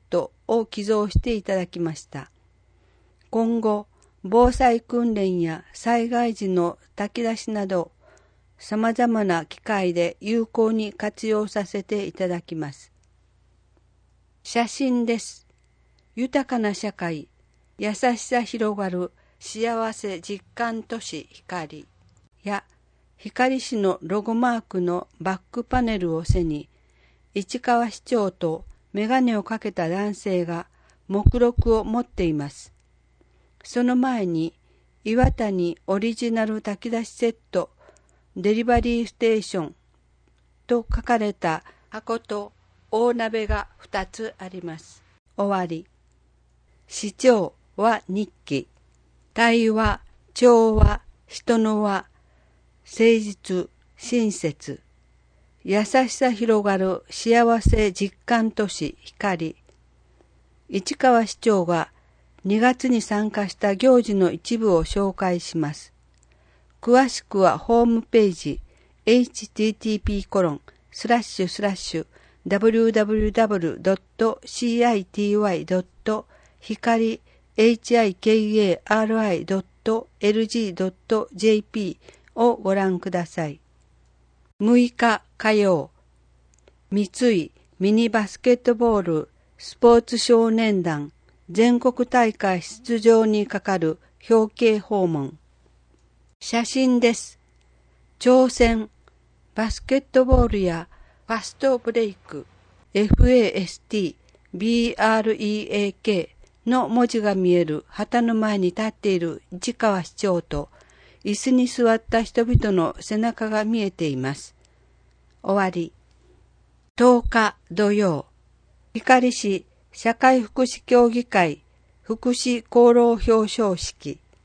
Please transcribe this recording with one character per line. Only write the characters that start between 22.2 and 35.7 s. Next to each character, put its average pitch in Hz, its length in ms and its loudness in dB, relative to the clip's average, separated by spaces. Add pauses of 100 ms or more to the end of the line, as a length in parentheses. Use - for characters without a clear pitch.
や、 202 200 -8 (540)
光 254 420 -2
市 - 180 -8
の 196 260 0
ロ 185 180 -4
ゴ 226 140 -4
マ 233 240 0
ー - 20 -8
ク 185 200 -6
の 175 260 -4 (120)
バ 190 180 -4
ッ - 40 -20 (100)
ク 240 120 -6
パ 254 180 -2
ネ 220 160 -2
ル 170 180 -4
を 165 80 -6
背 175 200 0
に、 151 260 -6 (640)
市 202 260 -8
川 233 300 0
市 - 120 -14
長 214 280 -2
と 170 360 -6 (280)
メ 208 140 -4
ガ 262 120 2
ネ 240 160 2
を 208 60 -2
か 220 160 -8
け 208 140 -8
た 170 180 -4
男 202 240 -4
性 185 320 -2
が 170 220 -8 (400)
目 208 320 2
録 240 360 2
を 214 80 -2
持 220 180 -4
っ - 20 -8
て - 220 -6
い 160 80 0
ま 143 180 -6
す。 - 200 -20 (920)
そ 240 200 -4
の 247 120 0
前 247 320 0
に、 165 260 -4 (500)
岩 226 280 2
谷 185 560 -4